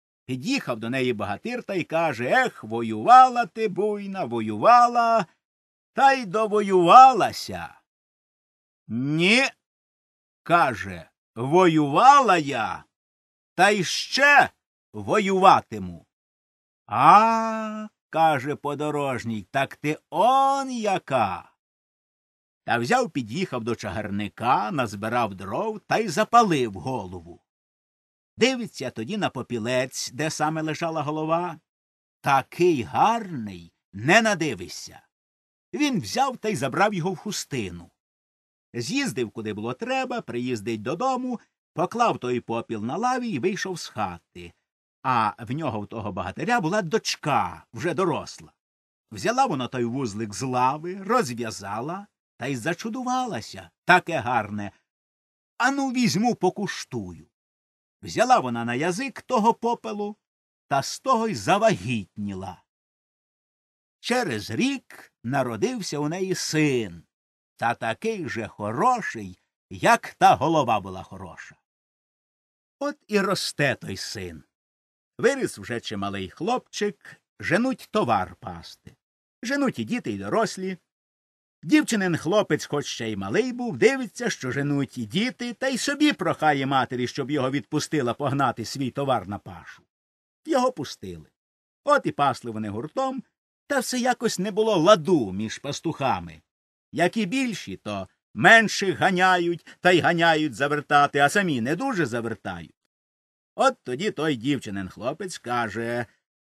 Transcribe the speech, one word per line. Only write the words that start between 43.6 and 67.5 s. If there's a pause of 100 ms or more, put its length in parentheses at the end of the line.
з
хати. (500)
А
в
нього,
в
того
богатиря,
була
дочка,
вже
доросла. (580)
Взяла
вона
той
вузлик
з
лави,
розв'язала (300)
та
й
зачудувалася. (140)
Таке
гарне. (840)
«Ану,
візьму,
покуштую». (760)
Взяла
вона
на
язик
того
попелу (520)
та
з
того
й
завагітніла. (1400)
Через
рік (120)
народився
у
неї
син, (520)